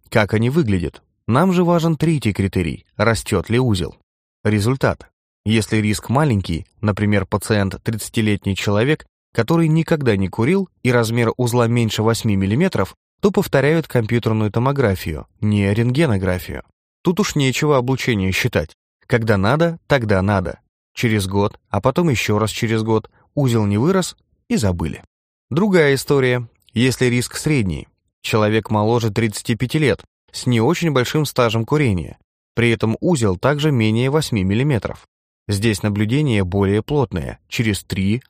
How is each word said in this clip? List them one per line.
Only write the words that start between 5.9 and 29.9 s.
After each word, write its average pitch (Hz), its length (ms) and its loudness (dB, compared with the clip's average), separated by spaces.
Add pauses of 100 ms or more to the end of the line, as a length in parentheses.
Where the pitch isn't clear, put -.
маленький, 113 580 0 (120)
например, 104 460 0
пациент 101 580 -2
тридцатилетний 107 720 -2
человек, 113 500 0 (280)
который 165 340 2
никогда 151 480 2
не 95 140 -2
курил 180 400 0 (140)
и 123 80 2
размер 117 440 2
узла 120 320 0
меньше 117 340 0
восьми 110 340 0
миллиметров, 98 600 0 (240)
то 208 120 2
повторяют 156 560 0
компьютерную 110 640 0
томографию, 117 760 -2 (140)
не 104 320 2
рентгенографию. 104 920 -2 (380)
Тут 175 180 0
уж - 160 -2
нечего 143 420 2
облучение 123 540 0
считать. - 420 -2 (340)
Когда 113 300 2
надо, 151 500 0
тогда 107 340 2
надо. 98 380 -2 (360)
Через 107 320 0
год, 101 320 -2 (100)
а 101 120 -2
потом 170 280 2
еще 107 280 0
раз 107 140 0
через 110 320 -2
год, 110 260 -2 (240)
узел 117 320 0
не 101 120 0
вырос 175 380 0 (320)
и 240 80 -2
забыли. 87 480 -2 (460)
Другая 160 460 2
история. 127 520 0 (260)
Если 123 340 2
риск 120 280 -2
средний, 104 520 -2 (340)
человек 107 480 0
моложе 110 420 0
тридцати 113 440 -2
пяти 127 240 -2
лет, 127 240 0 (280)